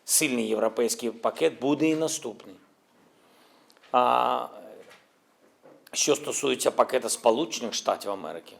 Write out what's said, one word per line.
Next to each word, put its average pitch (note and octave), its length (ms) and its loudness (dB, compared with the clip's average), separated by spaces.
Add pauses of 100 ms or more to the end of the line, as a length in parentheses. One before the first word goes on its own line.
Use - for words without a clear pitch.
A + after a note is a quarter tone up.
сильний B2 420 2
європейський A2 640 0
пакет D3+ 480 -2
буде D3 300 2
і D#3 60 2
наступний. B2+ 600 -6 (1400)
А B2 560 4 (1500)
що - 220 2
стосується B2+ 560 0
пакету A#2+ 380 2
Сполучених A#2 640 0
Штатів G2+ 380 -2
Америки, E2+ 480 -10